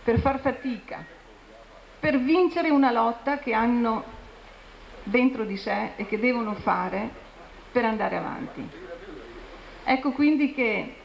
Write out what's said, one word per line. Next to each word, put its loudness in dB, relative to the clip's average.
per 4
far 2
fatica, -4
per 2
vincere 4
una 6
lotta 0
che -4
hanno 2
dentro 2
di -4
sé -4
e -6
che -2
devono 0
fare -2
per 2
andare 0
avanti. -8
Ecco 0
quindi 4
che -2